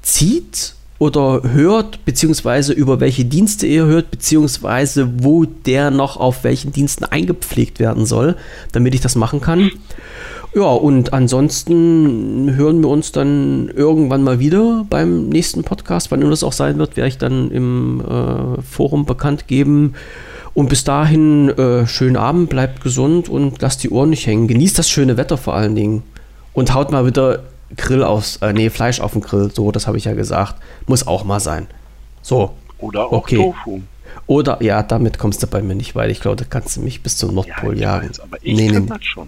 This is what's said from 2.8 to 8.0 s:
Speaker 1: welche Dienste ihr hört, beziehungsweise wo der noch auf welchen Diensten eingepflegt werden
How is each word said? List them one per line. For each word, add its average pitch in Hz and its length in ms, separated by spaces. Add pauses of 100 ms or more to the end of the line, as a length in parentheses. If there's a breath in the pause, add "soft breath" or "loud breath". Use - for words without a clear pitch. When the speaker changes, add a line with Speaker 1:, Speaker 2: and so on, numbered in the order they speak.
Speaker 1:
welche 131 260
Dienste 190 400
ihr 156 200
hört, 160 260
beziehungsweise 135 960 (140)
wo 156 220
der 143 440
noch 135 280
auf 127 260
welchen 123 280
Diensten - 340
eingepflegt - 760
werden 110 260